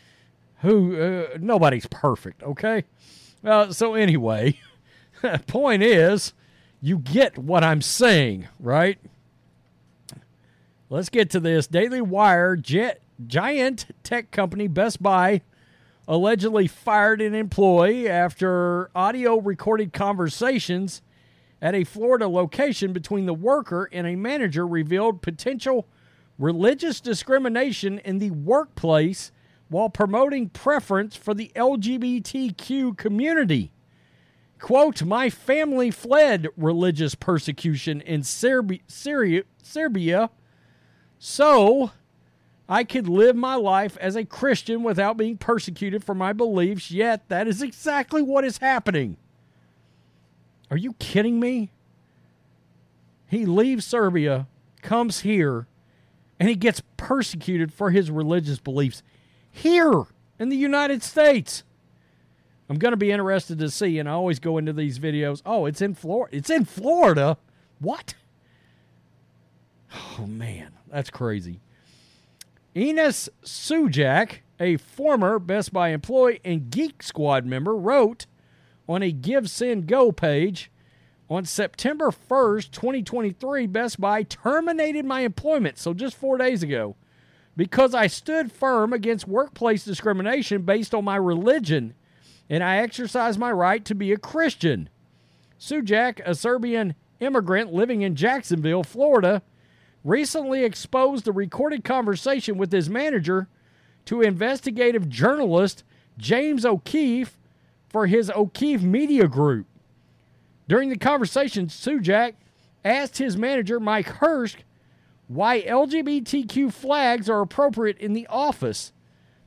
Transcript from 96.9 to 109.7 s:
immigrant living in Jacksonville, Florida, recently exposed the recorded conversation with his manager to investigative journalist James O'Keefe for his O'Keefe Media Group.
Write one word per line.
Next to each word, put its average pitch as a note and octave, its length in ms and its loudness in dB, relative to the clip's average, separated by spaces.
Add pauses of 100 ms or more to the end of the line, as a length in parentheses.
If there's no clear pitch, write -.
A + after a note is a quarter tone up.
immigrant G#3+ 540 0
living G#3+ 300 0
in F#3 120 -2
Jacksonville, F3 720 0
Florida, A3 580 2 (640)
recently C4+ 580 -2
exposed C4 600 0
the G#3+ 80 -2
recorded A3+ 500 -2
conversation A#3 760 -2
with F#3 140 -2
his F3 180 0
manager F#3+ 600 -2 (560)
to A#3 180 0
investigative A3+ 840 0
journalist F#3 760 2 (340)
James A#3+ 480 0
O'Keefe B3 720 0 (520)
for G#3+ 180 0
his G#3 240 2
O'Keefe G#3 520 0
Media A#3+ 440 4
Group. C3+ 400 0 (1000)